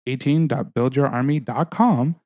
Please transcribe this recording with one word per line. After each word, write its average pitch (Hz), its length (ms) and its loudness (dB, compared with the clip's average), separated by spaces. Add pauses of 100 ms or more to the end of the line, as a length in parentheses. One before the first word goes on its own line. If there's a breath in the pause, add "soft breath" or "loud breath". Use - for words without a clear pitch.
eighteen 143 400 0
dot 131 260 -4
build 127 220 0
your 139 120 2
army 131 340 -2
dot 127 280 -4
com 165 460 2 (100)